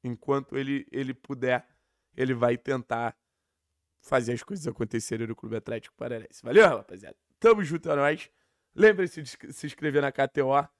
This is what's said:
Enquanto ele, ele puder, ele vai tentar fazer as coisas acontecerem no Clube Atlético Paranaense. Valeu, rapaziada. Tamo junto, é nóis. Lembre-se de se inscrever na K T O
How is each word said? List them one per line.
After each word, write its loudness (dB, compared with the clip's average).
Enquanto -4
ele, -4
ele -6
puder, -4
ele -2
vai 0
tentar -6
fazer 0
as -6
coisas -10
acontecerem -6
no -8
Clube -10
Atlético -12
Paranaense. -12
Valeu, 8
rapaziada. -6
Tamo 6
junto, -6
é 2
nóis. 0
Lembre-se 4
de -16
se -12
inscrever -2
na -2
K 0
T -2
O 2